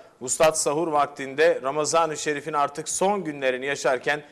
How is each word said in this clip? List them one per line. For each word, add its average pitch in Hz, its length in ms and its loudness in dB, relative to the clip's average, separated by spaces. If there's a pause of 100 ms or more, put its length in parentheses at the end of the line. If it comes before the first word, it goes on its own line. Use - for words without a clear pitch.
(200)
Vuslat 156 380 2
Sahur 160 300 0
vaktinde 143 720 2
Ramazan-ı 151 540 0
Şerif'in 151 360 -4
artık 147 360 -2
son 196 360 0
günlerini 135 420 -2
yaşarken 143 640 0